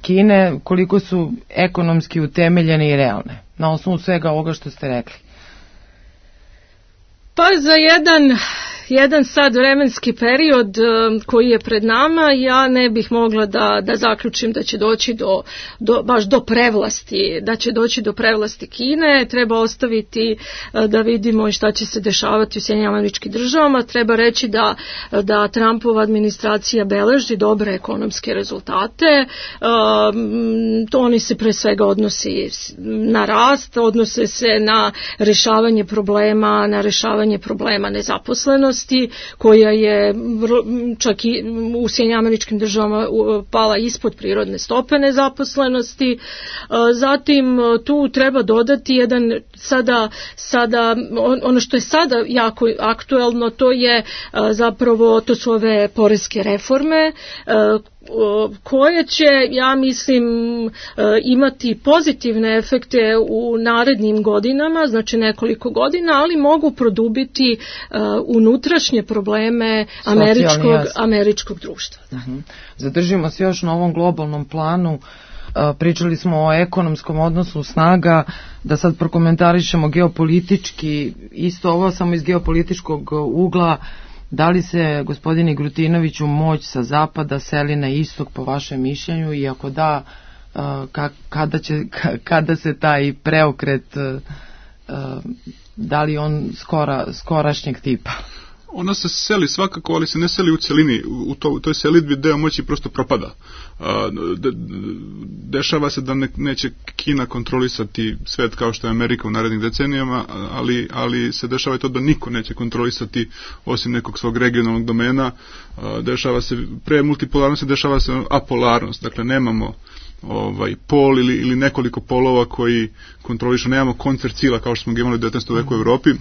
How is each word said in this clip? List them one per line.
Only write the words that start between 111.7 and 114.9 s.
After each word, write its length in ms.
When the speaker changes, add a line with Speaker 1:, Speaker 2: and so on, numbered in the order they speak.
Speaker 3:
i 40
to 100
da 100
niko 300
neće 240
kontrolisati 760
osim 260
nekog 280
svog 180
regionalnog 480
domena. 460